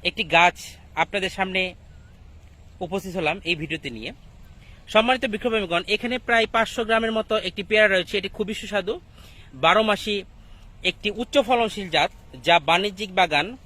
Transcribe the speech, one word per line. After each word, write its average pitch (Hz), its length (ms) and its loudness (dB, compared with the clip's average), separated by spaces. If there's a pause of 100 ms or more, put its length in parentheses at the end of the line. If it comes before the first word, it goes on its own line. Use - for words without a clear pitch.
একটি 196 140 -6 (120)
গাছ 175 220 6 (460)
আপনাদের 185 340 -4
সামনে 190 240 -2 (1200)
উপস্থিত 190 380 -6
হলাম 160 180 -2 (120)
এই 170 120 0
ভিডিওতে 151 360 -6
নিয়ে। 113 140 -10 (840)
সম্মানিত 240 400 4
বৃক্ষপ্রেমীগণ, 202 500 -2 (120)
এখানে 240 220 -4 (100)
প্রায় 226 280 2
পাঁচশো 226 340 0
গ্রামের 226 300 0
মতো 214 160 -2 (140)
একটি 196 200 -8
পেয়ারা 214 220 6
রয়েছে। 185 300 0
এটি 196 160 -8
খুবই 208 240 -4
সুস্বাদু, 202 340 -4 (680)
বারো 185 240 6
মাসি 208 260 0 (760)
একটি - 180 -4 (120)
উচ্চ - 140 -6 (120)
ফলনশীল 220 480 0
জাত, 151 160 2 (360)
যা 170 100 6 (120)
বাণিজ্যিক 190 500 0
বাগান 156 280 2 (200)